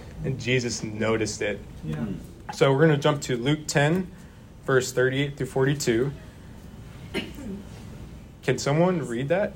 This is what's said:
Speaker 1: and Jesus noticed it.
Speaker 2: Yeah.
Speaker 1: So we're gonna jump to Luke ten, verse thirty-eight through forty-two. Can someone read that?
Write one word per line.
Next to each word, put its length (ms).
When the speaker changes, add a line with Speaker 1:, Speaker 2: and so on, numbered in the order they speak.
Speaker 1:
and 160
Jesus 440
noticed 580
it. 180
Speaker 2:
Yeah. 220
Speaker 1:
So 200
we're 80
gonna 160
jump 260
to 140
Luke 300
ten, 440
verse 260
thirty-eight 460
through 100
forty-two. 640
Can 140
someone 500
read 220
that? 260